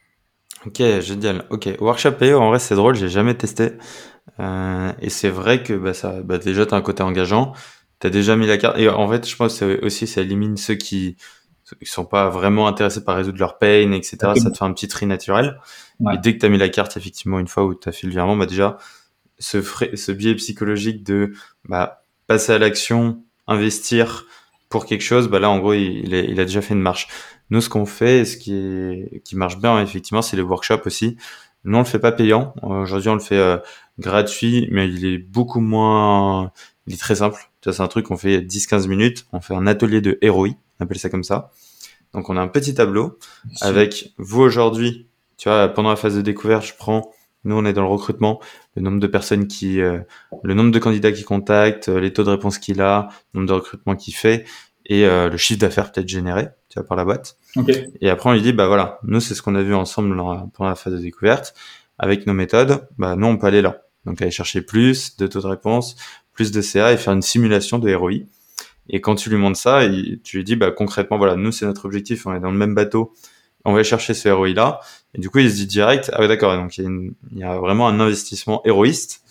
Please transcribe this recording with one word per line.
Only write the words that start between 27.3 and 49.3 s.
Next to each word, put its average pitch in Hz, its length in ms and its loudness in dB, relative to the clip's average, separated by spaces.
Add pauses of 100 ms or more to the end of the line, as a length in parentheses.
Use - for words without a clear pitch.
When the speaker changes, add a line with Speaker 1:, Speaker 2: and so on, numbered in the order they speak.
Speaker 1:
Nous, 113 120 2
ce 113 80 -4
qu'on 104 180 -2
fait, 120 340 4
et 113 40 2
ce 117 120 -8
qui - 160 -10
est, 92 720 -8
qui - 140 -12
marche 92 220 -4
bien, 113 220 2
effectivement, 101 400 -4
c'est 113 160 -6
les 92 60 -2
workshops 92 420 -2
aussi. 113 320 -4 (480)
Nous, 101 120 0
on 120 40 4
le 127 40 2
fait 113 160 -2
pas 117 120 4
payant. 117 420 2 (100)
Euh, 98 180 -4
aujourd'hui, 95 260 -2
on 110 60 2
le 104 60 -2
fait, - 160 -2
euh, 90 220 4 (400)
gratuit, 107 720 0
mais 95 180 0
il 90 180 -4
est 92 120 -2
beaucoup 117 420 -4
moins... 104 920 2 (340)
Il 92 80 -10
est 87 40 -14
très - 180 0
simple. 104 220 -2 (220)
Tu - 80 -6
vois, 92 40 -2
c'est 95 100 -4
un 92 60 -2
truc 110 180 -4
qu'on 92 100 -4
fait 98 240 2
dix, 92 260 -8
quinze 98 220 0
minutes. 113 440 0
On 90 80 -8
fait 95 140 -8
un 92 120 -2
atelier 104 340 2
de 98 240 0
R 104 120 6
O 95 100 4
I, 107 100 -4 (220)
on - 60 -4
appelle 92 140 -8
ça 95 100 -6
comme 92 140 -4
ça. 101 280 -4 (600)
Donc, 95 180 -10
on 92 60 -2
a 90 40 -2
un 92 80 -4
petit 139 260 -2
tableau 107 440 0 (340)
Speaker 2:
Super. - 160 -4
Speaker 1:
avec 101 500 0
vous 101 240 2
aujourd'hui. 117 640 2 (320)
Tu - 100 -4
vois, 104 200 6
pendant 107 220 0
la 104 60 2
phase 104 200 -2
de 101 60 0
découverte, 107 440 0
je - 100 -16
prends, 110 360 -4 (320)
nous, 107 120 -2
on 107 80 0
est 104 80 2
dans 98 100 0
le 95 60 0
recrutement, 107 520 -2 (340)
le 92 80 -6
nombre 95 160 -2
de 98 80 0
personnes 101 400 0